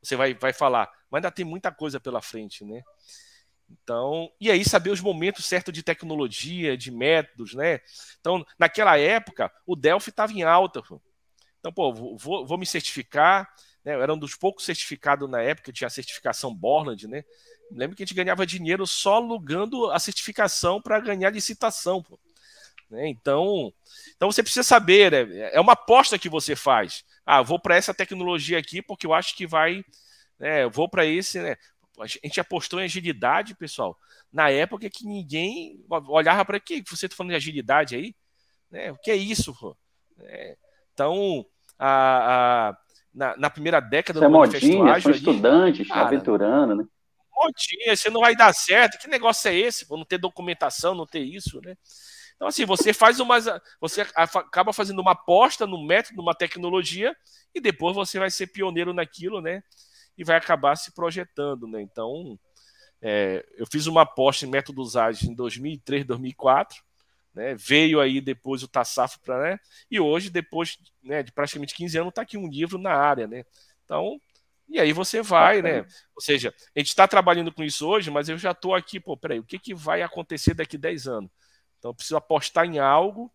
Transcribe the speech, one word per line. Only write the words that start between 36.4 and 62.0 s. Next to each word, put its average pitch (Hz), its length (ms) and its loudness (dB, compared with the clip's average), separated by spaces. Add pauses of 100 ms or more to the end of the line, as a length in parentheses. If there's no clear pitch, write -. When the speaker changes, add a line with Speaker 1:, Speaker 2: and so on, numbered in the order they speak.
Speaker 1:
pra, 202 140 -6
"Que 294 320 -10
você 175 180 -8
tá - 60 -14
falando 180 160 -10
de 175 60 -4
agilidade 143 580 0
aí? 175 200 -10 (560)
Né? - 220 -12
O 135 60 -16
que - 140 -6
é 208 40 2
isso, 196 380 -4
pô?" 107 220 -16 (420)
É, - 380 -18 (360)
então, 160 540 -2 (320)
a, 127 920 4
a, 95 60 -12 (380)
na, 131 220 -4
na 139 140 0
primeira 160 300 2
década 147 380 0
Speaker 2:
Isso 156 60 6
é 147 40 10
Speaker 1:
do 151 80 10
Manifesto 247 300 8
Speaker 2:
modinha, 330 260 8
Speaker 1:
Ágil 185 100 4
Speaker 2:
são 285 100 6
Speaker 1:
ali, 302 80 4
Speaker 2:
estudantes, 240 680 4
Speaker 1:
cara, 127 200 2
Speaker 2:
aventurando, 120 680 2
né? 107 80 -4 (480)
Speaker 1:
modinha, 233 640 0
você - 140 -2
não 226 100 0
vai 233 140 6
dar 220 180 8
certo, 214 460 4
que - 100 -18
negócio 233 400 0
é 180 80 0
esse, 220 300 -2
pô? 147 100 -10
Não 160 80 -10
ter 185 140 -4
documentação, 175 800 -4
não 165 100 -10
ter 165 140 -8
isso, 147 420 -10
né? 185 140 -18 (580)
Então, 190 140 -6
assim, - 160 -2
você 202 280 2
faz 233 280 6
umas, 240 260 2 (340)
você 180 240 -4 (120)
a-, 165 100 4
fa-, 185 140 -2
acaba 190 320 -2
fazendo 196 280 -4
uma 185 120 2
aposta 202 520 2
no 185 160 -8
método, 185 360 -2
numa 170 180 -2
tecnologia, 180 840 -4 (380)
e 359 60 -8
depois 180 340 -2
você 196 240 -6
vai 190 120 -2
ser 185 180 -8
pioneiro 180 440 -6
naquilo, 180 480 -8
né? 175 220 -10 (540)
E - 60 -16
vai 165 140 2
acabar 151 400 2
se - 180 -14
projetando, 147 720 -6
né? 110 160 -10
Então, 117 560 -12 (640)